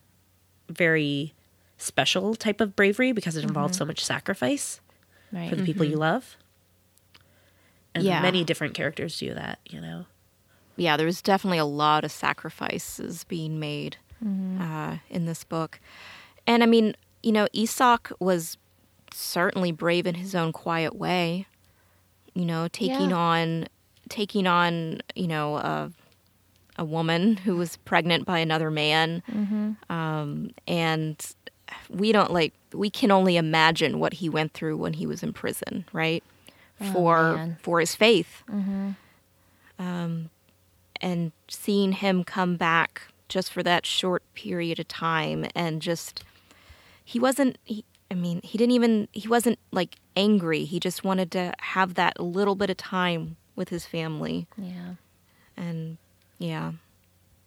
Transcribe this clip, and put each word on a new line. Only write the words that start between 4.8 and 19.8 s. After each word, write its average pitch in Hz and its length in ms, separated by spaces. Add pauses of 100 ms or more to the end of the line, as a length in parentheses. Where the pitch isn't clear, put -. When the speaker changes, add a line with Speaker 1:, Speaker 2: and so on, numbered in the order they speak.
Speaker 2:
Right. 170 180
Speaker 1:
for 170 60
the 190 80
people 165 220
you 151 80
Speaker 3:
Mm-hmm. 151 80
Speaker 1:
love. 175 360 (1600)
And 175 100
Speaker 3:
Yeah. 175 180
Speaker 1:
many 180 220
different 156 300
characters - 440
do - 160
that, - 320
you 160 160
know? 165 240 (720)
Speaker 3:
Yeah, 160 200
there 160 80
was 175 160
definitely 190 380
a 151 60
lot 151 380
of 151 80
sacrifices - 1120
being 156 340
made, 147 380 (260)
Speaker 2:
Mm-hmm. 190 380
Speaker 3:
uh, 160 360 (120)
in 170 160
this 165 200
book. 160 340 (680)
And, 233 160
I - 20
mean, 226 300 (280)
you 226 80
know, 214 220
Isak 233 680
was 180 380 (560)
certainly 180 580
brave 170 360